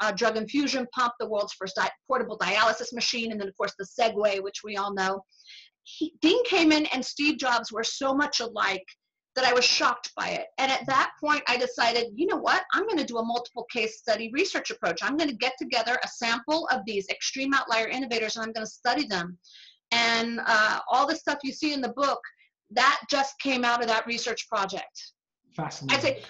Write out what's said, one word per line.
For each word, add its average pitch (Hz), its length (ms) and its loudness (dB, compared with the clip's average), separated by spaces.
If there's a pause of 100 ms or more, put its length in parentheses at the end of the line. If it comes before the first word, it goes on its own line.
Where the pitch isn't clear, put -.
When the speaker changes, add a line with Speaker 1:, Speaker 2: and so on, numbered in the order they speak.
Speaker 1:
uh, 214 120 2
drug 214 240 2
infusion 262 580 0
pump, 247 240 0
the 214 100 -4
world's 208 240 -2
first 190 220 -8
di-, 190 160 0 (160)
portable 226 320 -2
dialysis 214 540 2
machine, 226 400 -2
and 214 80 -4
then, 196 80 -4
of 190 80 -12
course, 202 200 -4
the 202 80 -8 (160)
Segway, 202 400 2
which 196 220 -8
we 214 140 -8
all 202 180 -2
know. 190 300 0 (580)
He, - 400 -8
Dean 453 220 6
Kamen 311 480 4
and 254 120 -2
Steve 285 340 0
Jobs 240 340 0
were 220 100 -2
so 269 320 0
much 285 240 0
alike 208 460 -2 (500)
that 254 100 2
I 247 80 4
was 247 120 6
shocked - 520 2
by 185 120 -4
it. 170 180 -4 (120)
And 262 120 2
at 247 160 -2
that 269 240 2 (100)
point, 294 280 2
I 247 80 2
decided, 240 580 0
"You 285 120 0
know 392 100 2
what? 269 260 2 (100)
I'm 349 140 2
gonna 370 160 0
do 233 160 -4
a 226 60 0
multiple 240 480 -4
case 220 260 -2
study 226 340 -2
research 302 380 0
approach. 175 320 -2
I'm 233 140 0
gonna 311 160 2
get 247 260 -2
together 240 460 0
a 202 40 -4
sample 233 600 -2
of 247 180 0
these 202 220 -4
extreme - 440 -4
outlier 226 360 2
innovators, 226 480 -4
and 226 80 -6
I'm 220 80 -6
gonna 220 140 -6
study 254 420 -2
them." 180 300 -4 (520)
And, 233 560 2
uh, 214 420 4
all 277 200 4
the 320 80 0
stuff 294 260 -2
you 269 100 -6
see 302 200 -2
in 277 80 -2
the 233 140 -4
book, 269 260 0 (500)
that 262 300 4 (100)
just 277 300 0
came 262 240 0
out 240 160 2
of 233 80 0
that 226 180 2
research 233 420 -4
project. - 640 -6 (440)
Speaker 2:
Fascinating. 147 400 -2
Speaker 1:
I'd 269 60 0
say - 280 -2